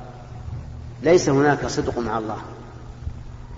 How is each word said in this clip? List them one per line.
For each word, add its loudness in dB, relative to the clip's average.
ليس 8
هناك 6
صدق -2
مع 0
الله، -4